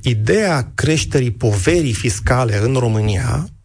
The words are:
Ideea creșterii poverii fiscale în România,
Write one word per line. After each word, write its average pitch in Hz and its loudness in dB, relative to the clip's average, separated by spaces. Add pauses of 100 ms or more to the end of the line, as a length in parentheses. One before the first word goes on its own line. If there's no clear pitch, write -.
Ideea 135 0
creșterii 139 0
poverii 123 0
fiscale 113 0
în 127 0
România, 117 0 (160)